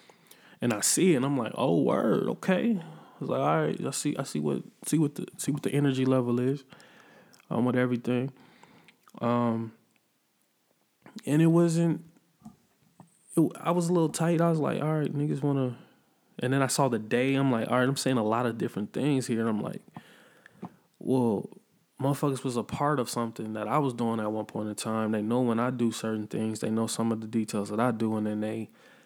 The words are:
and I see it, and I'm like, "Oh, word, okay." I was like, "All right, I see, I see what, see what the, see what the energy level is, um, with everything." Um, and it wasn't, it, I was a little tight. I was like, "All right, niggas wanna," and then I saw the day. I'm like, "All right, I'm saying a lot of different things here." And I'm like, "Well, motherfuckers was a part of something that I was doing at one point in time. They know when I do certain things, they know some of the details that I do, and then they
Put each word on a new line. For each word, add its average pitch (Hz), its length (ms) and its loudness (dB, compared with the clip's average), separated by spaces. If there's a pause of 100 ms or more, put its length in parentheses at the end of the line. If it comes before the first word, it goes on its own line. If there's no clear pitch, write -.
(600)
and 120 120 2
I 104 80 -2
see 175 320 4
it, 147 60 4
and 123 60 0
I'm 143 140 0
like, 113 160 -4
"Oh, 156 260 2
word, - 480 2
okay." 190 520 0
I - 400 -16
was 139 100 -4
like, 127 100 0
"All 151 220 2
right, - 240 -2
I 135 40 -4
see, - 260 -4
I 139 80 -4
see - 160 -6
what, 147 240 -2 (200)
see - 140 0
what 147 160 2
the, - 220 -8
see - 160 -4
what 143 100 -4
the - 100 -2
energy 135 320 2
level 123 340 2
is, 131 260 0 (840)
um, 113 140 0
with 123 100 2
everything." 123 560 0 (880)
Um, 117 520 0 (1500)
and 151 160 4
it 165 40 8
wasn't, 170 580 4 (1300)
it, 160 220 4
I 160 140 -2
was 175 160 0
a 175 40 2
little 165 160 4
tight. 165 320 0
I 170 100 4
was 160 100 2
like, 135 200 -2
"All 156 180 0
right, 147 140 -2
niggas 147 300 -2
wanna," 135 340 0 (600)
and 127 140 -2
then 139 100 2
I 131 60 2
saw 139 200 2
the 117 120 0
day. 120 340 0
I'm 135 160 2
like, 113 180 0
"All 120 100 2
right, 127 100 4
I'm 135 80 0
saying 131 220 0
a 113 40 2
lot 113 240 0
of 117 120 -2
different 107 340 -4
things 131 340 0
here." 113 140 0
And 113 80 0
I'm 107 120 0
like, - 220 -6 (1200)
"Well, 120 480 0 (520)
motherfuckers 139 440 0
was 123 120 -4
a 117 60 -2
part 147 380 -2
of 113 100 -4
something 113 440 -6
that 107 120 -4
I 120 120 0
was 139 160 0
doing 117 260 -2
at 107 100 -2
one 107 160 -4
point 107 220 -6
in 107 80 -6
time. 110 340 -2
They 107 120 0
know 117 180 0
when 117 180 0
I 123 120 0
do 120 200 0
certain 107 380 -6
things, 110 320 -4
they 110 100 -2
know 113 160 0
some 113 240 -2
of 110 100 -2
the 110 60 -10
details 107 440 -2
that 107 100 -2
I 123 100 4
do, 110 260 -2
and 107 100 -2
then 107 140 -4
they 110 300 -6 (360)